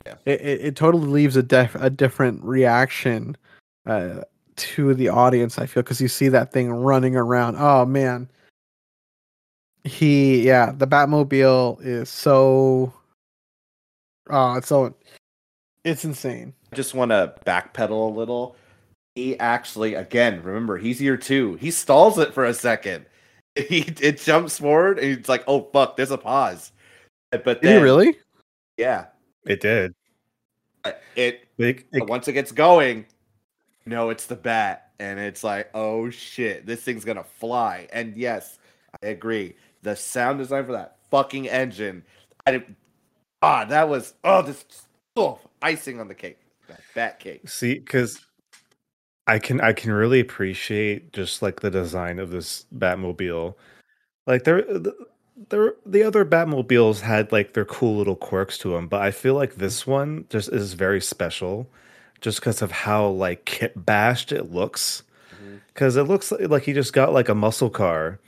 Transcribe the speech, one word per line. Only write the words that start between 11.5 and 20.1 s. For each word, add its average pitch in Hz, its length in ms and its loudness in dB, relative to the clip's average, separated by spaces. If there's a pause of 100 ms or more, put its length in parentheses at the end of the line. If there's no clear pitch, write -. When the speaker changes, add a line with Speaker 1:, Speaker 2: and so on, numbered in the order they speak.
Speaker 2:
is 120 260 -6
so, 131 840 4 (1400)
oh, 127 260 2
it's 127 120 -6
so, 135 260 2 (880)
it's 160 220 -4
insane. 131 480 -8 (180)
Speaker 1:
I - 40 -14
just 135 180 -6
wanna 113 400 0 (140)
backpedal 98 420 -4 (220)
a - 40 -10
little. 120 400 -8 (600)
He 127 240 -6
actually, 110 560 -4
again, 104 480 0